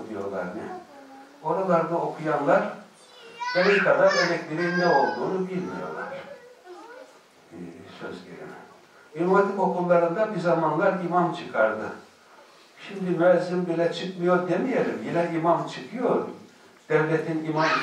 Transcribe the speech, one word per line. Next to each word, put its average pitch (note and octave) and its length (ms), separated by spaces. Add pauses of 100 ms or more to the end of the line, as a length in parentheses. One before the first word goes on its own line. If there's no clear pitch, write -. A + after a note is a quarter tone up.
diyorlar G2 360
ne? - 360 (600)
Oralarda E3 540
okuyanlar D3 760 (840)
benim G3 280
kadar D3 300
elektriğin E3+ 680
ne E3+ 80
olduğunu F3+ 600
bilmiyorlar. - 640 (1400)
Ee, F2 40 (440)
söz - 220
gelimi. - 380 (540)
İmam F3+ 200
Hatip G3+ 240
okullarında F3 760
bir E3+ 40
zamanlar E3 640
imam F3 300
çıkardı. A2 520 (1040)
Şimdi F#3+ 220
müezzin F3 580
bile E3 260
çıkmıyor F3+ 560
demeyelim, - 560
yine E3+ 300
imam D#3+ 320
çıkıyor. - 580 (640)
Devletin D#3 560
imam D#3 220 (160)